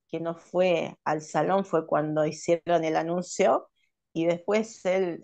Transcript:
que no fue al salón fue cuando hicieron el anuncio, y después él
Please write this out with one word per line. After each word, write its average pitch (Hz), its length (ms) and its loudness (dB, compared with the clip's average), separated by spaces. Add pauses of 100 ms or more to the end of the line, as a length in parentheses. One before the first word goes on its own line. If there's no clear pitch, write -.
que 165 120 -8
no 165 160 -6
fue 175 580 0 (100)
al 156 180 -2
salón 175 420 0
fue 165 220 0
cuando 156 400 0
hicieron 165 580 0
el 160 120 0
anuncio, 180 760 0 (420)
y 165 140 -2
después 202 580 -2
él 185 400 0